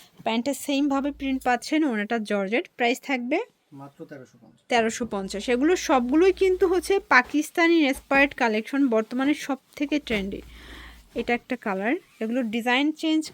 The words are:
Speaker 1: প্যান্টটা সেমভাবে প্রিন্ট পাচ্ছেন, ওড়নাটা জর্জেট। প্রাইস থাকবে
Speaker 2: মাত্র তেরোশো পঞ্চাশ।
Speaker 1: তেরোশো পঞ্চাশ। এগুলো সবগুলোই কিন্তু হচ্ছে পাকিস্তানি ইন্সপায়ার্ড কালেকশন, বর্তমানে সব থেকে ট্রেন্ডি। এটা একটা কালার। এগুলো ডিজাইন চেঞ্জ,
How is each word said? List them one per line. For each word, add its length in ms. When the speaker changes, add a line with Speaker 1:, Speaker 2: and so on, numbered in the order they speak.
Speaker 1:
প্যান্টটা 300
সেমভাবে 580
প্রিন্ট 320
পাচ্ছেন, 400
ওড়নাটা 360
জর্জেট। 460
প্রাইস 240
থাকবে 360
Speaker 2:
মাত্র 320
তেরোশো 360
পঞ্চাশ। 280
Speaker 1:
তেরোশো 360
পঞ্চাশ। 440
এগুলো 260
সবগুলোই 580
কিন্তু 340
হচ্ছে 320
পাকিস্তানি 760
ইন্সপায়ার্ড 460
কালেকশন, 540
বর্তমানে 460
সব 240
থেকে 240
ট্রেন্ডি। 420
এটা 180
একটা 220
কালার। 400
এগুলো 240
ডিজাইন 480
চেঞ্জ, 300